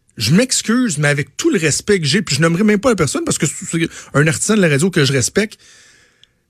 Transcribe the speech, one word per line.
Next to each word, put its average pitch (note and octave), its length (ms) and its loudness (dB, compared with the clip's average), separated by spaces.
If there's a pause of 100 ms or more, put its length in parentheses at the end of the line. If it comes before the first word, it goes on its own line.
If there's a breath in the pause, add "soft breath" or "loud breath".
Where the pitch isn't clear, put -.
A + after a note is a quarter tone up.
(160)
Je A2+ 180 0
m'excuse, A#3 640 0
mais D3 120 0
avec C#3+ 280 -2
tout E4 140 0
le A3+ 80 2
respect E3 420 0
que D3+ 60 -4
j'ai, F3 160 0
puis - 140 -4
je - 40 0
nommerai E3+ 240 2
même G#3 160 4
pas B3+ 100 0
la G#3+ 60 2
personne F3 280 -2
parce - 140 -2
que - 80 -2
c'est - 420 -4 (260 loud breath)
un D3 120 2
artisan E3 300 0
de G#3 40 2
la F3 80 4
radio D3 220 0
que D#3 140 0
je C3 80 -2
respecte, G3 460 -2 (920 soft breath)